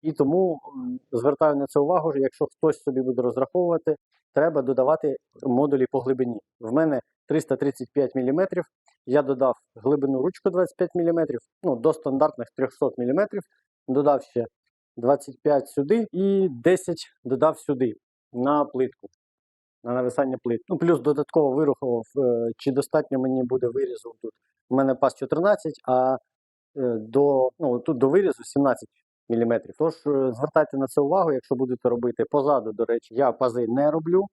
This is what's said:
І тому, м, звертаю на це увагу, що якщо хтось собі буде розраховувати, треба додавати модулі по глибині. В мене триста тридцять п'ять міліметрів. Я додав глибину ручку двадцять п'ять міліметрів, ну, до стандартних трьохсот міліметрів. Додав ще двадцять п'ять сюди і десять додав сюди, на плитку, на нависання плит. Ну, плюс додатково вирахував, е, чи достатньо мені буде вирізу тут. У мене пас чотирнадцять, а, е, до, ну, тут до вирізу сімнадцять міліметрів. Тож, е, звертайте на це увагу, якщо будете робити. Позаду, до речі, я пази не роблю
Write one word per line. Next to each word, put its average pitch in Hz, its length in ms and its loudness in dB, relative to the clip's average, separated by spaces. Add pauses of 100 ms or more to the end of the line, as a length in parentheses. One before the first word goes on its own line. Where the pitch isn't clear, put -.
І 156 80 -2
тому, 160 480 2 (160)
м, 247 240 -8 (120)
звертаю 143 440 2
на 139 100 -2
це 147 140 0
увагу, 156 320 0
що 139 80 -2
якщо 135 260 -2
хтось - 360 -2
собі 131 200 -2
буде 127 200 -2
розраховувати, 156 760 -2 (380)
треба 151 280 2
додавати 135 540 0 (260)
модулі 131 480 2
по 131 100 -2
глибині. 123 400 -2 (200)
В 113 120 -8
мене 147 280 2 (260)
триста 151 300 -2
тридцять 135 360 -6
п'ять 135 220 -2
міліметрів. 165 500 -2 (420)
Я 139 160 2
додав 131 320 0 (200)
глибину 135 480 0
ручку 185 280 -2
двадцять 180 260 -2
п'ять - 180 -4
міліметрів, 165 460 0 (220)
ну, 147 140 0
до 156 160 2
стандартних 151 640 -2
трьохсот 131 420 -2
міліметрів. 175 440 -2 (460)
Додав 139 340 2
ще 117 240 -4 (500)
двадцять 127 460 -2
п'ять 143 260 0
сюди 208 440 0
і 190 380 0
десять 170 560 0 (180)
додав 135 340 0
сюди, 127 360 -2 (380)
на 139 320 0
плитку, 127 440 -6 (760)
на 120 120 -6
нависання 127 480 -2
плит. 117 260 -2
Ну, 175 100 -2
плюс 165 220 2
додатково 143 560 0
вирахував, 131 480 -2 (120)
е, 120 400 0
чи - 160 -4
достатньо 139 460 -2
мені 131 260 0
буде 123 240 -2
вирізу 120 540 -6
тут. 113 80 -10 (380)
У 127 60 -4
мене 135 200 2
пас 127 200 0
чотирнадцять, 165 760 -2
а, 127 260 2
е, 127 40 -6 (800)
до, 131 600 2
ну, 127 200 -2
тут 127 200 -4
до 135 100 4
вирізу 175 360 2
сімнадцять 139 440 0 (400)
міліметрів. 117 500 0
Тож, 160 160 0
е, 135 380 -2
звертайте 147 440 0
на 135 100 -4
це - 140 0
увагу, 165 320 2
якщо 131 220 -2
будете 127 340 -2
робити. 120 420 -2
Позаду, 135 420 0
до 110 120 -2
речі, 117 300 -4
я 127 180 2
пази 120 360 0
не 139 220 2
роблю 170 420 0